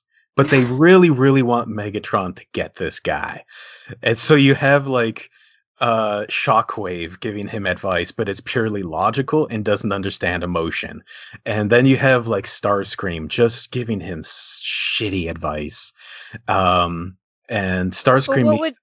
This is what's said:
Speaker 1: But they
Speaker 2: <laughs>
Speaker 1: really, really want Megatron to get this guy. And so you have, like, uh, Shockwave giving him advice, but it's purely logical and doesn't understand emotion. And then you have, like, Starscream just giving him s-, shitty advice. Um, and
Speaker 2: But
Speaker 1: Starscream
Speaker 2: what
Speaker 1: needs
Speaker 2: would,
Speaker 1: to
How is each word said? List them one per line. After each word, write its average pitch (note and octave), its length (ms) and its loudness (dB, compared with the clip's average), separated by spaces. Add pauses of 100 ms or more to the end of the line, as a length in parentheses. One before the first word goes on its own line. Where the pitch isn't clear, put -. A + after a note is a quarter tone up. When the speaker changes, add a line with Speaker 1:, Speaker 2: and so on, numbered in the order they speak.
(380)
Speaker 1:
But C#3 140 2
they C3+ 120 4
Speaker 2:
<laughs> - 0 -
Speaker 1:
really, E3+ 460 6
really C3+ 320 4
want A#2+ 260 0
Megatron G2+ 720 -6
to - 160 -20
get - 220 -6
this - 260 -8
guy. - 420 -6 (600)
And A2+ 140 2
so - 180 4
you C#3 200 6
have, C#3 320 2
like, A#2 420 -2 (520)
uh, A2 480 0
Shockwave F#2+ 920 -2
giving G#2 260 -8
him G2+ 180 -8
advice, F2+ 460 -2
but G#2 180 -4
it's F#2+ 120 -6
purely A2 420 -2
logical A2 640 0
and A2 180 -6
doesn't G#2 280 0
understand F#2+ 500 -4
emotion. E2 580 -4 (440)
And G#2 240 -2
then B2 160 6
you C3+ 120 6
have, B2+ 300 2
like, G2+ 180 -2
Starscream F#2+ 840 -4
just - 420 0
giving A#2 300 -4
him E2+ 180 -10
s-, - 440 -6
shitty F#2 680 -2
advice. D#2 640 -6 (560)
Um, F2+ 680 0 (320)
and F#2 420 -2
Speaker 2:
But - 60 -4
Speaker 1:
Starscream C3+ 480 4
Speaker 2:
what - 60 4
Speaker 1:
needs - 100 0
Speaker 2:
would, D#4+ 120 -2
Speaker 1:
to - 100 -20